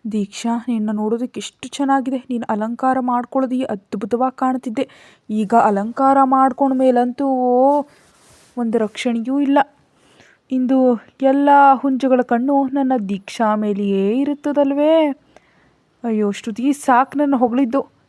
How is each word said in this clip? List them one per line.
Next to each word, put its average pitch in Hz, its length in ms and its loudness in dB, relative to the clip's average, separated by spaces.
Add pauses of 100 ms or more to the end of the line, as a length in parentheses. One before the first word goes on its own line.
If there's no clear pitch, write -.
(120)
"ದೀಕ್ಷಾ, 226 560 -4
ನಿನ್ನ 220 240 -2
ನೋಡೋದಕ್ಕೆ 220 480 -4
ಎಷ್ಟು - 280 -16
ಚೆನ್ನಾಗಿದೆ. 269 500 -2
ನೀನ್ 240 320 -6
ಅಲಂಕಾರ 233 500 -2
ಮಾಡ್ಕೊಳ್ಳೋದು 247 560 -2
ಈ 254 80 -2
ಅದ್ಭುತವಾಗಿ 226 760 -4
ಕಾಣ್ತಿದ್ದೆ. 262 520 -4 (400)
ಈಗ 214 240 -2
ಅಲಂಕಾರ 226 720 2
ಮಾಡ್ಕೊಂಡ 262 500 2
ಮೇಲಂತೂ 254 540 2 (1300)
ಒಂದು 233 200 -2
ರಕ್ಷಣೆಯೂ 233 600 -2
ಇಲ್ಲ. 277 200 2 (920)
ಇಂದು 254 440 2 (260)
ಎಲ್ಲ 277 280 2 (240)
ಹುಂಜಗಳ 262 480 0
ಕಣ್ಣು 269 460 0
ನನ್ನ 262 260 -2 (160)
ದೀಕ್ಷಾ 214 460 -2
ಮೇಲೆಯೇ 202 640 0
ಇರುತ್ತದಲ್ವೇ?" 294 880 2 (960)
"ಅಯ್ಯೋ 214 280 -2
ಶ್ರುತಿ, 233 420 -4
ಸಾಕ್ 262 440 0
ನನ್ನ 277 180 0
ಹೊಗಳಿದ್ದು. 240 720 -2